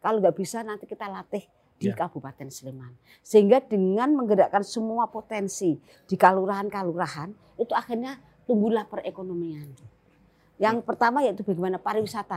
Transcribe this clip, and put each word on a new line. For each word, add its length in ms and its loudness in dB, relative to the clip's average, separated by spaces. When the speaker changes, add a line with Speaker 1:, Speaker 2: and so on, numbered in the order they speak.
Speaker 1:
Kalau 160 0
nggak 160 4
bisa 320 -6
nanti 160 -10
kita 240 -12
latih 400 -10
di 80 -2
Speaker 2:
Ya. 80 -2
Speaker 1:
Kabupaten 560 -8
Sleman. 400 -16
Sehingga 400 8
dengan 480 2
menggerakkan 560 4
semua 400 -2
potensi 720 -4
di 400 -8
kalurahan-kalurahan, 1120 2
itu 160 -4
akhirnya 480 -4
tumbuhlah 400 2
perekonomian. 880 -10
Yang 240 0
Speaker 2:
Hmm. 80 -14
Speaker 1:
pertama 320 2
yaitu 160 0
bagaimana 400 -2
pariwisata, 580 -6